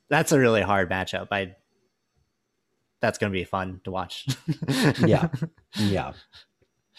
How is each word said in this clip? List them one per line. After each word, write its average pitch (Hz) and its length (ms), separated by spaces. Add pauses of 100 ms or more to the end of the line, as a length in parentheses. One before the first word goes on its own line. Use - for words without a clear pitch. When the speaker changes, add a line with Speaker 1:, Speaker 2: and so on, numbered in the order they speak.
Speaker 1:
that's 147 220
a 147 80
really 113 220
hard 95 300
matchup. 92 400
I, 98 240 (1500)
that's 110 160
gonna 104 140
be 92 140
fun 92 400
to 95 60
watch. 90 360 (400)
<laughs> 151 320
Speaker 2:
Yeah. 165 300 (480)
Yeah. 92 340 (880)